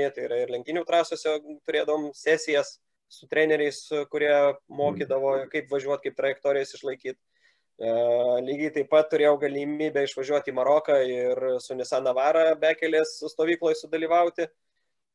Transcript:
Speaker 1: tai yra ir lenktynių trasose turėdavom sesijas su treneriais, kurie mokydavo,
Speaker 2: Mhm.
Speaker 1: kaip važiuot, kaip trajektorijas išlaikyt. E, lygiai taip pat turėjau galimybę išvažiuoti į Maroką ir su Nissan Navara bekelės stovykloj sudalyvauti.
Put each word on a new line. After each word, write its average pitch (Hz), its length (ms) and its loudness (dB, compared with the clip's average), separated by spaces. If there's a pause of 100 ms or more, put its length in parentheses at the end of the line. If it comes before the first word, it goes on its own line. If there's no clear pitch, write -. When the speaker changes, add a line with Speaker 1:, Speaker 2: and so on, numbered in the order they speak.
(140)
Speaker 1:
tai 127 100 -8
yra 120 180 -2
ir 120 80 -4
lenktynių 147 340 -4
trasose 160 520 0 (240)
turėdavom 151 520 -2
sesijas 151 680 0 (260)
su - 220 -20
treneriais, 151 560 2 (260)
kurie 147 220 0 (340)
mokydavo, 139 720 -2
Speaker 2:
Mhm. 135 140 -6
Speaker 1:
kaip 143 200 -6
važiuot, 139 320 -2
kaip - 140 -6
trajektorijas 139 580 -2
išlaikyt. 131 420 -8 (640)
E, 110 80 -6 (540)
lygiai 143 340 -4
taip 139 160 -2
pat 156 220 4
turėjau 147 260 4
galimybę 143 640 -2
išvažiuoti 139 480 -2
į 131 40 -10
Maroką 143 420 4 (100)
ir 127 540 -2
su - 140 -10
Nissan 127 280 -4
Navara 151 540 2
bekelės 156 640 0
stovykloj 160 540 0
sudalyvauti. 160 720 0 (680)